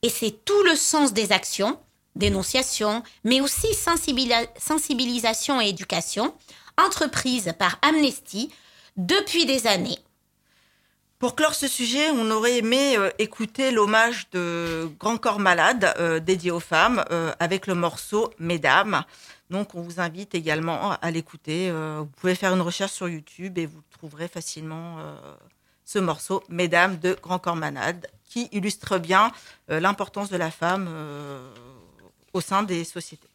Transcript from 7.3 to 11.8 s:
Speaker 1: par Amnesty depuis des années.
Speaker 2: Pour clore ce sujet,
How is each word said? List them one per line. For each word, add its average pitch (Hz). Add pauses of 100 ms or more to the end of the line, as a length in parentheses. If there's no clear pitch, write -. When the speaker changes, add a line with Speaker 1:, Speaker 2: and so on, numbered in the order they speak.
Speaker 1:
par 185
Amnesty 294 (460)
depuis 339
des 254
années. 196 (1200)
Speaker 2:
Pour 247
clore 311
ce 285
sujet, 262